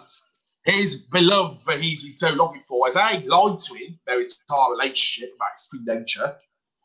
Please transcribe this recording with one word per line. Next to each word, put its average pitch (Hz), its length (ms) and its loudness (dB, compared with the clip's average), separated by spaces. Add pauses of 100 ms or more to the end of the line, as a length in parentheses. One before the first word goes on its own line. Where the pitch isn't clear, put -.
(640)
his 196 320 0
beloved 180 680 2
that 147 140 -2
he's 160 240 -4
been 139 100 -6
so 160 200 2
longing 160 260 0
for, 127 260 -2
as 127 100 0
A, 208 240 0
lied 175 380 4
to - 160 0
him, 175 320 -18
their 123 140 -2
entire 135 520 0
relationship 135 640 -2
about - 200 -6
his - 140 -4
true 135 120 -14
nature, 113 540 -4 (480)